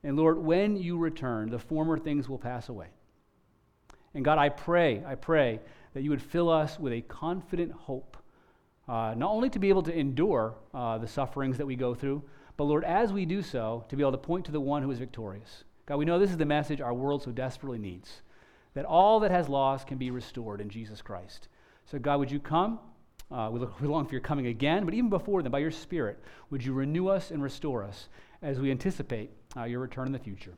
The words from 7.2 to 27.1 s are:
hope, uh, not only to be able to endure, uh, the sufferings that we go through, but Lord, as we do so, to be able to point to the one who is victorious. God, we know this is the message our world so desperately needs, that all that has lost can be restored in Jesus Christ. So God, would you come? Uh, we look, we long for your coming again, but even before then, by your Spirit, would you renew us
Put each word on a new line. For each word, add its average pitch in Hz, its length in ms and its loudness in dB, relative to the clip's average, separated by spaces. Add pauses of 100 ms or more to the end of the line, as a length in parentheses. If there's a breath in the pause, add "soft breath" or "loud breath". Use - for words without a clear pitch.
hope, - 440 -10 (720 soft breath)
uh, 113 280 -2
not 151 140 0
only 226 200 2
to - 80 -4
be 196 100 4
able 190 160 6
to 165 120 -2
endure, 135 580 2 (200)
uh, 117 240 -2
the 113 80 -4
sufferings 135 520 -2
that 147 80 -4
we 131 100 -4
go 123 180 0
through, 139 280 -4 (340 loud breath)
but 147 80 0
Lord, 147 200 2
as 196 280 4
we 196 120 0
do 180 180 -2
so, 117 460 -4
to 135 80 -6
be 143 60 2
able 139 100 4
to 135 60 -2
point 175 280 -2
to 147 60 -8
the 151 80 -2
one 139 220 0
who 135 80 -2
is 123 80 -4
victorious. 110 680 -10 (220)
God, 143 100 -2
we 147 80 2
know 170 140 4
this 196 120 6
is 175 60 0
the 156 80 2
message 147 360 2
our 123 120 -2
world 139 300 0
so 131 80 -8
desperately 127 480 -6
needs, 95 440 -10 (520 soft breath)
that - 100 -4
all 202 360 8
that 208 100 4
has 175 180 4
lost 135 380 2
can 135 120 -6
be 127 120 -2
restored 117 500 -6
in 104 80 -6
Jesus 107 320 -10
Christ. - 480 -12 (380 soft breath)
So 147 120 -8
God, 143 200 2
would 135 120 0
you 143 100 -2
come? 190 400 0 (500)
Uh, 113 200 -4
we 117 80 -4
look, 117 220 -6
we 143 80 0
long 156 160 2
for 156 80 -8
your 127 80 -2
coming 139 280 -2
again, 147 360 2
but 165 80 0
even 240 160 2
before 196 340 2
then, 127 80 -2
by 139 100 0
your 160 100 0
Spirit, 135 520 -4 (280 loud breath)
would 135 120 -4
you 131 120 -2
renew 151 340 0
us 190 220 0